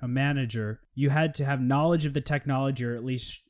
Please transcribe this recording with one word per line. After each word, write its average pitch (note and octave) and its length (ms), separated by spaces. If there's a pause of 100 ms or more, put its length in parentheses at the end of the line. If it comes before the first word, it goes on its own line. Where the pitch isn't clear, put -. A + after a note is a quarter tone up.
a B2 60
manager. B2 760 (140)
You C#3 160
had D3+ 240
to C#3+ 100
have C3+ 160
knowledge D3+ 460
of C#3 60
the C#3+ 80
technology, C3+ 640
or A#2+ 100
at A#2 80
least B2+ 460